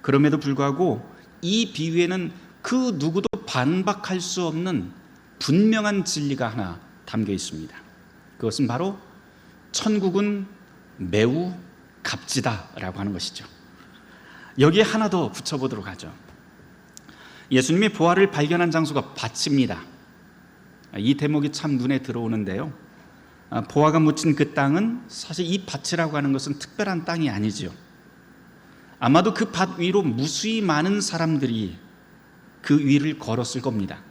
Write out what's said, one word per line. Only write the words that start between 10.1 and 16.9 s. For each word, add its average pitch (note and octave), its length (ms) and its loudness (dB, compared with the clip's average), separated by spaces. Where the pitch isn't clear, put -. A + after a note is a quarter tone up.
매우 A#2+ 580 2
값지다라고 F#2+ 960 -6
하는 G2+ 100 -4
것이죠. - 340 -10
여기에 E3 240 6
하나 G#3+ 260 2
더 E3+ 200 0
붙여보도록 A#2+ 580 -6
하죠. E2+ 260 -14